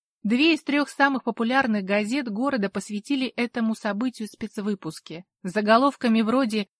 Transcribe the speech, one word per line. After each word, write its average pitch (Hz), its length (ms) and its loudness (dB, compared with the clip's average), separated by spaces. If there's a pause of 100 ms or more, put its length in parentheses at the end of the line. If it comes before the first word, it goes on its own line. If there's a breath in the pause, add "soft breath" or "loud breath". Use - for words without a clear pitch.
(240)
Две 277 320 4
из - 60 -4
трёх 285 280 0
самых 277 340 2
популярных 226 640 0
газет 214 440 0
города 220 400 -2
посвятили 226 580 -4
этому 226 480 -2
событию 214 520 -4
спецвыпуски 196 960 -8 (200)
с 185 100 -8
заголовками 226 680 4
вроде 220 460 0 (120)